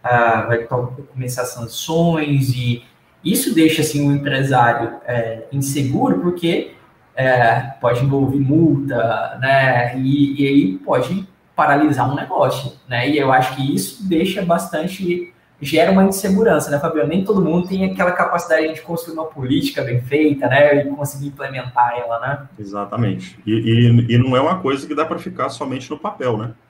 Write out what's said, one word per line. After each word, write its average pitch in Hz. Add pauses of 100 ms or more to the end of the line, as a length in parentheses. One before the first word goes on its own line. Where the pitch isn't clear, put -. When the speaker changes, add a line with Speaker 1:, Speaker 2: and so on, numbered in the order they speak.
Speaker 1:
ah, 117
vai 117
to-, -
começar 123
sanções 147
e 120 (400)
isso 247
deixa, 160
assim, 143
o 143
empresário, 135
é, 113
inseguro, 139
porque, 175 (400)
é, 123
pode 120
envolver 139
multa, 135
né? 131
E, 139
e 139
aí 139
pode 180 (280)
paralisar 143
um 143
negócio, - (140)
né? 123
E 147
eu 131
acho 127
que 135
isso 190
deixa 190
bastante, 175 (280)
gera 160
uma 190
insegurança, 190
né, 143
Fabiano? 156
Nem 185
todo 196
mundo 175
tem 190
aquela 180
capacidade 165
de -
construir 165
uma 160
política 143
bem 120
feita, 143
né? 143
E -
conseguir 143
implementar 123
ela, 117
né? 139 (120)
Speaker 2:
Exatamente. 101
E, 107
e, 117
e 120
não 127
é 131
uma 175
coisa 139
que 151
dá 151
pra 165
ficar -
somente 127
no 147
papel, 123
né? 113 (160)